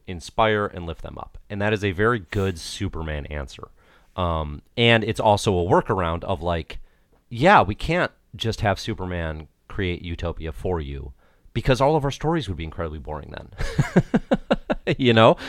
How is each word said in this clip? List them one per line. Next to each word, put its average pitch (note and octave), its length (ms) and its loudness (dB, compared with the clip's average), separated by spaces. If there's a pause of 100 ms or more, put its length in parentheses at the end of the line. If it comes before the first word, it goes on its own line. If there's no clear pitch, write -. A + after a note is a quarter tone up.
inspire G#2 580 0
and F2 220 -8
lift E2 160 -10
them - 160 -12
up. - 180 -14 (100)
And G2+ 140 -8
that G#2+ 120 2
is G2 100 -2
a G2+ 80 2
very A2 280 2
good F#2+ 380 -2
Superman D#2+ 720 -6
answer. D2 400 -10 (480)
Um, D#2+ 480 -2 (120)
and A#2 280 6
it's G#2+ 160 -2
also G#2 400 4
a F2 40 2
workaround F#2 600 2
of, F#2+ 180 -4
like, E2+ 380 -4 (500)
yeah, D3 320 6
we G2 140 0
can't E3 360 -2 (240)
just - 260 -4
have G2+ 180 2
Superman E2+ 680 -6 (200)
create F2+ 340 -4
utopia E2 500 -6
for F2 300 -4
you C#2 320 -10 (400)
because B2 280 2
all C#3+ 140 4
of C#3+ 80 0
our C#3 80 -2
stories D3+ 360 -2
would F2+ 100 -6
be D#2+ 60 -8
incredibly D#2+ 360 -6
boring D2+ 360 -10
then. - 720 0
<laughs> - 300 0 (600)
You A#2+ 160 4
know? A2+ 240 8 (120)